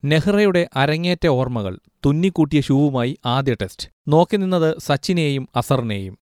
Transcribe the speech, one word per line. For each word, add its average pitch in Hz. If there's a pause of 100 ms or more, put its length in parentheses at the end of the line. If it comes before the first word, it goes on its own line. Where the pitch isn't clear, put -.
നെഹ്റയുടെ 180
അരങ്ങേറ്റ 160
ഓർമ്മകൾ. 123 (280)
തുന്നിക്കൂട്ടിയ 151
ഷൂവുമായി 135
ആദ്യ 131
ടെസ്റ്റ്. - (200)
നോക്കി 165
നിന്നത് 180
സച്ചിനെയും 143
അസറിനെയും. 110